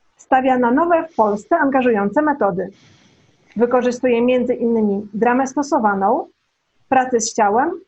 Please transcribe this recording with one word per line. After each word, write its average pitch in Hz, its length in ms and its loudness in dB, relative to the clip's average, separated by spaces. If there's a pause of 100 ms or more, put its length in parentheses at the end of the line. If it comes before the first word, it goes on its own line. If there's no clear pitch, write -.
(160)
Stawia 262 420 0
na 240 120 2
nowe 294 380 2
w - 60 -20
Polsce 214 420 0
angażujące 254 680 0
metody. 202 480 -2 (840)
Wykorzystuje 240 680 0
między 247 320 0
innymi 214 600 -2
dramę 240 320 0
stosowaną, 240 800 -2 (600)
pracę 254 320 0
z 220 140 -6
ciałem 226 360 0 (180)